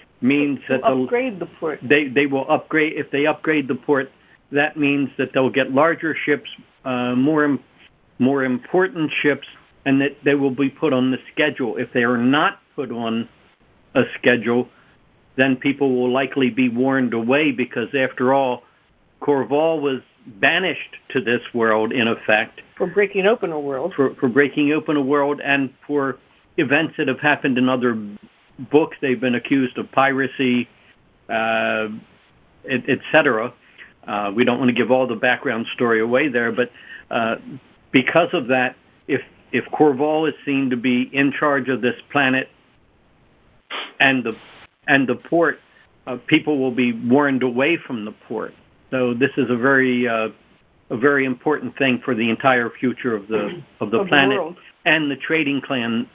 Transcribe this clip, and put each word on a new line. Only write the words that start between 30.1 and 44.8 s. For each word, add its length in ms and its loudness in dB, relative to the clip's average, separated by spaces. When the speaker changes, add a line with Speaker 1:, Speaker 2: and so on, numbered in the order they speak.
Speaker 1:
uh, 580 -2
et, 180 -2
et 120 0
cetera. 420 2
Uh, 260 -4
we 120 4
don't 140 2
want 100 2
to 60 2
give 160 0
all 160 4
the 80 -4
background 580 -2
story 280 2
away 280 2
there, 220 0
but, 180 -2
uh, 240 -2
because 420 4
of 140 -2
that, 280 0
if, 140 0
if 140 -2
Corval 640 2
is 60 -6
seen 240 -2
to 80 -2
be 340 0
in 260 0
charge 320 0
of 120 -2
this 140 0
planet 360 0
and 240 2
the, 100 -6